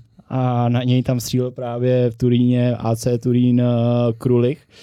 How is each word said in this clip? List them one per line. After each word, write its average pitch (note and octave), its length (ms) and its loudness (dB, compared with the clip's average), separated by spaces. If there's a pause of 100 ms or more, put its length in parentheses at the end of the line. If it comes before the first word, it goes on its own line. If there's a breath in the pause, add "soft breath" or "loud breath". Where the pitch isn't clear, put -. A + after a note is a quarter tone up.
(280)
a B2 420 -2
na A#2+ 140 0
něj B2+ 200 2
tam B2+ 160 -2
střílel B2 320 -4
právě B2 600 -2
v A2+ 40 -12
Turíně B2 600 2
A A2+ 200 -2
C A#2+ 220 -2
Turín, B2 440 2
eh, - 20 0 (540)
Krulich, B2 420 0 (240 loud breath)